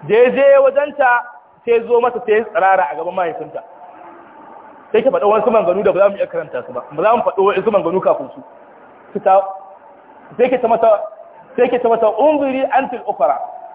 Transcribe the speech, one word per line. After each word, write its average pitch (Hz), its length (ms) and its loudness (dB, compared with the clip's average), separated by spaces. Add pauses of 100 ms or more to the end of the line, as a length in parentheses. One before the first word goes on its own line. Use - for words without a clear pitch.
Da 202 60 0
ya 247 160 6
je 277 320 4
wajenta, 269 600 2 (440)
sai 233 220 2
zo 240 120 2
mata, 240 260 -2
sai 214 120 0
ya 233 60 -2
tsirara 185 480 0
a - 20 -8
gaban 165 200 -8
mahaifinta. 165 480 -6 (1300)
Sai 226 100 0
ki 254 80 2
faɗa 180 160 0
wasu 214 240 2
manganu 196 320 0
da 196 100 2
ba 165 60 0
za 202 100 4
mu 196 80 -2
iya 180 100 -4
karanta 151 400 -8
su 127 60 -16
ba. 123 200 -10
Ba 156 100 -6
za 220 140 2
mu 226 60 -2
faɗo 190 280 0
wasu 190 220 -2
manganu 180 280 0
kafin 175 340 -2
su. - 80 -20 (680)
Su 202 80 -8
ta, 196 220 4 (960)
sai 240 100 2
ki 254 100 0
ta 240 100 -2
mata, 226 340 2 (540)
sai 233 120 2
ki 247 100 -2
ta 240 100 -2
mata, 226 200 2
"Unzuri 269 600 0
antil 262 360 -2
ukhra." 175 320 -2 (360)